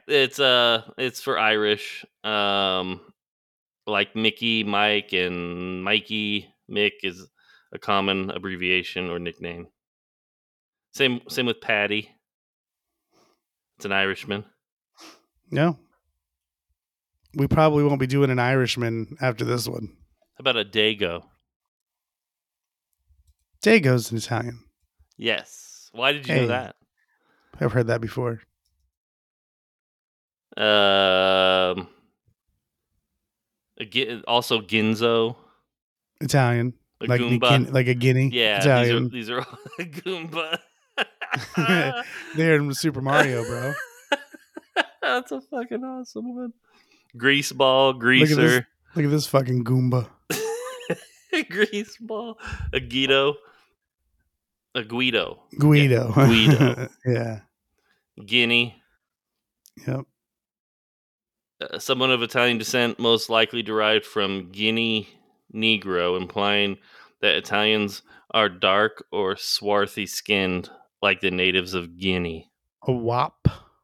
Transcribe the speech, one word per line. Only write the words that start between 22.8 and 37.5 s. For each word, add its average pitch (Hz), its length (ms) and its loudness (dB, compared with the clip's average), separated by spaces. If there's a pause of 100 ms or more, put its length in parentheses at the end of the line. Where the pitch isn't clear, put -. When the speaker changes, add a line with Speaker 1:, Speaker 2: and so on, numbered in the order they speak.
Speaker 2:
Dago's 135 500 4
in 117 60 -6
Italian. 117 460 -8 (540)
Speaker 1:
Yes. - 760 -8
Why 123 220 -2
did 139 140 -8
you 156 80 -2
know 135 60 2
Speaker 2:
Hey. 120 60 0
Speaker 1:
that? 123 280 -6 (840)
Speaker 2:
I've 127 140 -2
heard 120 140 0
that 117 140 -2
before. 117 400 -8 (2250)
Speaker 1:
Um, 95 1300 4 (1900)
a 117 100 -10
gi-, 113 380 -4
also 120 340 2
Ginzo. 113 720 2 (880)
Speaker 2:
Italian. 123 520 2 (280)
Speaker 1:
A - 60 -8
Speaker 2:
Like 123 140 2
Speaker 1:
Goomba. 120 200 2
Speaker 2:
Goomba. 123 320 4